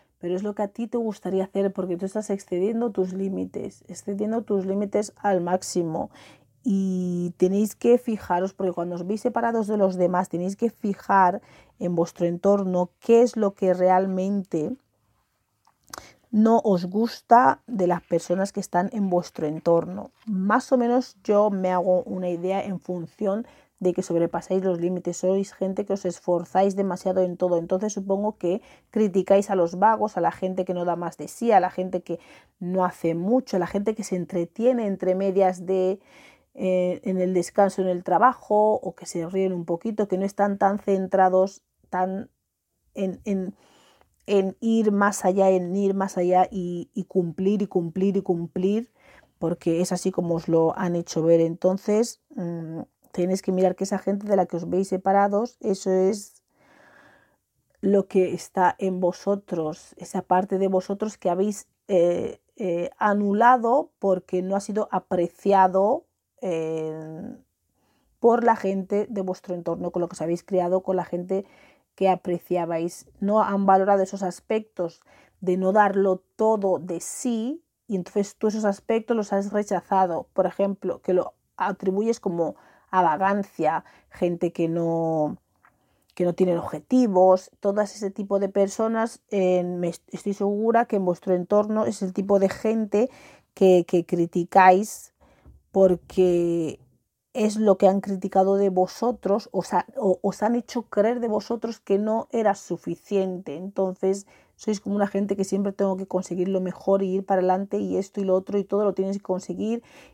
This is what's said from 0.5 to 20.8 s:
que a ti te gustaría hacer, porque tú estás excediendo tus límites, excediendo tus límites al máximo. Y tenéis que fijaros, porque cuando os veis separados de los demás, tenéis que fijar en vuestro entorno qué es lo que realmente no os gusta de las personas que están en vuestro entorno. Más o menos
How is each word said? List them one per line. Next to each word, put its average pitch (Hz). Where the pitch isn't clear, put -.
que 214
a 202
ti 226
te 240
gustaría 190
hacer, 196
porque 185
tú 185
estás 208
excediendo 208
tus 185
límites, 190
excediendo 208
tus 196
límites 202
al 196
máximo. 175
Y 180
tenéis 196
que 240
fijaros, 190
porque 185
cuando 175
os 175
veis 208
separados 233
de 208
los 185
demás, 180
tenéis 180
que 233
fijar 196
en 180
vuestro 170
entorno 180
qué 233
es 233
lo 202
que 185
realmente 185
no 226
os 180
gusta 226
de 190
las 170
personas 180
que 202
están 185
en 196
vuestro 175
entorno. 170
Más 208
o 262
menos 240